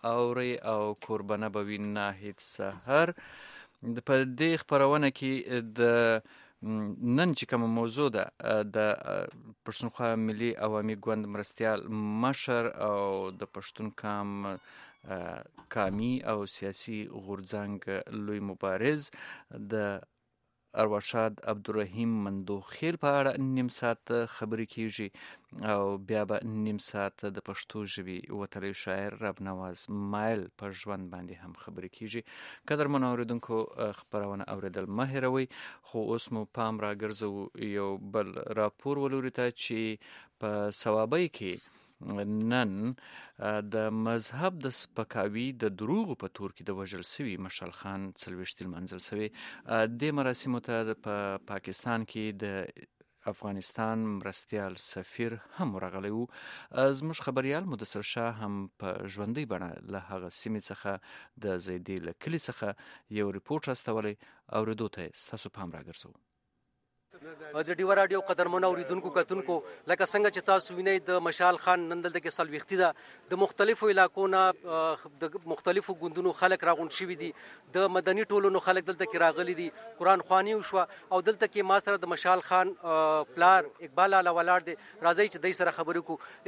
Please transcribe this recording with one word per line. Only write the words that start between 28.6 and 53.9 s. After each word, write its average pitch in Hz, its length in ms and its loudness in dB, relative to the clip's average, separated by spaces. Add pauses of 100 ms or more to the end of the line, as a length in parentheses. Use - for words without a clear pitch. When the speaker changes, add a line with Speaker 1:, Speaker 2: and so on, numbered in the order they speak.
Speaker 1:
شاعر 101 400 -4
رب 95 240 -6
نواز 92 360 -8 (300)
مایل 107 320 0 (160)
په 101 80 -8
ژوند 95 420 -8
باندې 90 300 -12
هم 92 100 -16 (120)
خبرې 92 320 -12
کیږي. 113 240 -10 (520)
قدرمنو 143 380 2
اوریدونکو، 120 500 -2 (400)
خپرونه 101 560 -6
اوریدل 95 420 -6
مه 127 140 0
هیروئ. 131 320 0 (460)
خو 110 140 -2 (100)
اوس - 160 -6
مو 110 140 -4 (140)
پام 110 280 -2
راګرځوو 104 880 -6
یو 98 120 -2 (280)
بل 95 180 -2 (280)
راپور 139 420 -2
ولوري 131 340 -2
ته 123 100 2
چې 110 480 -4 (420)
په 104 300 -2 (140)
صوابۍ 117 460 2 (100)
کې 92 340 -8 (800)
نن، 120 200 2 (200)
اه، - 720 -6 (120)
د - 20 2 (300)
مذهب 123 580 -2
د 131 140 -4
سپکاوي 110 680 -4 (160)
د 110 80 2 (120)
دروغو 165 420 -2
په 98 40 -4 (120)
تور 98 160 -8
کې - 140 -18
د 98 100 -2
وژل 92 320 -8
سوي 120 240 -4 (100)
مشال 92 320 -10
خان 98 240 -6 (200)
څلوېښت 92 440 -10
لمانځل 90 400 -8
سوي. 107 240 -4
اه، - 560 -2
دې 120 320 -2
مراسمو 127 500 0
ته 113 220 0
د، 110 160 -2
په 101 340 -2 (120)
پاکستان 110 600 -4
کې 110 140 -6 (180)
د - 0 - (880)
افغانستان 110 720 -4 (140)